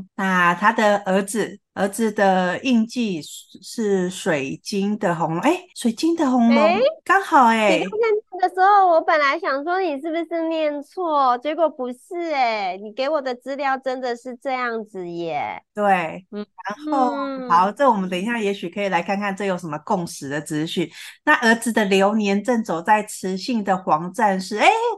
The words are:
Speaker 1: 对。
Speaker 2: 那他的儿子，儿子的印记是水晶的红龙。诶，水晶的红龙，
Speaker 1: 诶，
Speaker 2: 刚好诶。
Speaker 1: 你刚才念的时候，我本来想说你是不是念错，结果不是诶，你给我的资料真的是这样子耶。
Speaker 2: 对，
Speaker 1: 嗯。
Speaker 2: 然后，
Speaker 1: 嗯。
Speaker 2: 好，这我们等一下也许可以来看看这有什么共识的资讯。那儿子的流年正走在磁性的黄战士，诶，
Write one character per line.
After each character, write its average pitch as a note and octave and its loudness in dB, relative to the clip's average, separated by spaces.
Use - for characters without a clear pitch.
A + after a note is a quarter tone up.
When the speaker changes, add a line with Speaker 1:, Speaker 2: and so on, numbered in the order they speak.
Speaker 1:
对。 G3 -4
Speaker 2:
那 F3+ 4
他 G#3 2
的 G#3 2
儿 G3 0
子， G3 -4
儿 F#3+ -2
子 G#3+ -2
的 F#3+ 2
印 A#3 2
记 G#3 -4
是 G3 0
水 D#3 -4
晶 G3+ -2
的 F#3+ 0
红 D#3+ -2
龙。 F3 -2
诶， D#4+ 0
水 A#3 -2
晶 E4 -2
的 D#4+ 0
红 A#3 4
龙， A3+ 4
Speaker 1:
诶， F4 4
Speaker 2:
刚 F#4+ 4
好 D4+ 4
诶。 A3 4
Speaker 1:
你 - -4
刚 G#4+ -6
才 A4+ 2
念 F#4 -2
的 - -
时 F4+ -2
候， G4 6
我 E4 4
本 G#4 2
来 D4 2
想 C#4+ -2
说 F4+ 0
你 D4+ -2
是 D#4+ -6
不 D#4 -4
是 E4 -2
念 D4+ -2
错， C#4+ 0
结 D4 -4
果 D#4 2
不 B3+ -8
是 E4+ -8
诶， G#3+ -2
你 G#3+ -14
给 C4 -2
我 D#4 0
的 B3+ -4
资 B3+ -10
料 C4+ -2
真 C4 -6
的 B3 -4
是 A#3+ -12
这 C#4 -4
样 A#3+ -4
子 F#3 -12
耶。 D#3 -6
Speaker 2:
对， F#3 0
Speaker 1:
嗯。 G#3 -10
Speaker 2:
然 D4+ -2
后， B3+ 2
Speaker 1:
嗯。 C4+ -6
Speaker 2:
好， F#3+ 4
这 C4+ 4
我 G#3+ 4
们 F#3+ -2
等 F3+ -4
一 F#3 -6
下 A#3 -2
也 G3+ -2
许 G3 -8
可 G3+ -8
以 G3+ 0
来 F3+ 0
看 G3 -2
看 G3+ -2
这 G3+ -6
有 F#3+ -2
什 F3 -10
么 D3+ -6
共 F3 -4
识 - -12
的 C#3+ -4
资 D3+ -4
讯。 D#3+ -4
那 D4+ 4
儿 A3+ 6
子 A3+ -4
的 A3 2
流 G3 4
年 G3+ 2
正 A3+ 0
走 E3+ -4
在 G#3+ 2
磁 F#3+ -8
性 G#3+ -4
的 F#3+ 0
黄 F3+ -2
战 G3+ 2
士， G3 -6
诶， C#4+ 6